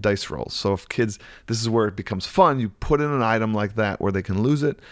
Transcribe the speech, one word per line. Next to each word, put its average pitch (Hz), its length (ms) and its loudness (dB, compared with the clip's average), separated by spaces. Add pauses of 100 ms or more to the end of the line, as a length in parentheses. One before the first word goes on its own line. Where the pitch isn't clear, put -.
dice 101 300 0
rolls. - 240 -8
So 101 180 0
if - 160 -4
kids, 113 300 -2 (300)
this 113 120 -2
is 113 80 -2
where 110 200 4
it 101 80 -6
becomes 98 280 -4
fun. 160 360 4
You 113 80 -2
put 147 320 0
in 147 100 0
an 135 120 0
item 110 300 2
like 104 220 -2
that 107 260 0
where 98 120 0
they 95 100 -2
can 98 220 -2
lose 143 180 0
it, 143 160 -2 (140)